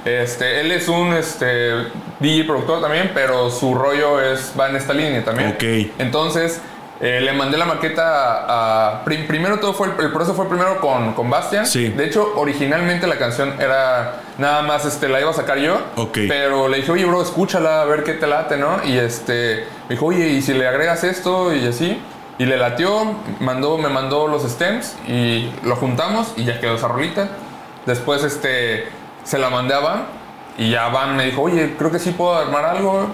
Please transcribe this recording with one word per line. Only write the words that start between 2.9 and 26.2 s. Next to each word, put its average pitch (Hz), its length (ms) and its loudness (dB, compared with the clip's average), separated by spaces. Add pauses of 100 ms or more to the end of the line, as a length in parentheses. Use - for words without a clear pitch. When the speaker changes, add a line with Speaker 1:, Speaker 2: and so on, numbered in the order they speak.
Speaker 1:
pero 127 380 2
su 127 240 0
rollo 143 440 4
es, 131 380 0
va 135 100 2
en 139 60 -2
esta 139 200 -2
línea 143 300 0
también. 117 260 0
Speaker 2:
Ok. 110 500 0
Speaker 1:
Entonces, 165 600 0 (400)
eh, 123 220 2
le 135 120 0
mandé 139 220 0
la 170 100 2
maqueta 160 360 -2 (420)
a, 113 440 2 (120)
a, - 40 -10
prim-, 156 240 -2
primero 180 320 0
todo 202 140 0
fue 196 120 0 (100)
el, 151 100 0
el 143 60 0
proceso 170 220 0
fue 175 140 0
primero 185 320 0
con, 127 340 2
con 123 160 -2
Bastian. 202 360 0
Speaker 2:
Sí. 120 240 0
Speaker 1:
De 139 160 0
hecho, 208 280 0
originalmente 151 720 0
la 160 120 0
canción 131 420 -2
era 131 640 0 (160)
nada 147 240 2
más, 147 240 0
este, 147 220 -2
la 135 120 2
iba 151 100 2
a 156 40 -2
sacar 143 240 0
yo. 156 160 2 (220)
Speaker 2:
Ok. 113 300 -2
Speaker 1:
Pero 139 420 2
le 135 100 2
dije, 139 120 -2
"Oye, 180 140 2
bro, 175 180 2
escúchala, 170 600 2
a - 20 4
ver 147 180 2
qué 156 120 -2
te 160 120 -2
late", 147 300 0
¿no? 151 280 0
Y, 131 140 2
este, 117 680 0 (220)
me 120 60 -2
dijo, 131 120 0
"Oye, 170 240 2
¿y 139 120 2
si 135 120 0
le 131 120 4
agregas 160 380 2
esto?". 180 500 0
Y 127 140 0
así. 165 320 -2 (400)
Y 127 60 2
le 131 100 2
latió, 190 600 0 (240)
mandó, 135 380 0
me 151 100 0
mandó 139 400 0
los 143 160 0
stems 175 500 -2 (140)
y 120 420 0 (140)
lo 120 100 2
juntamos 160 640 0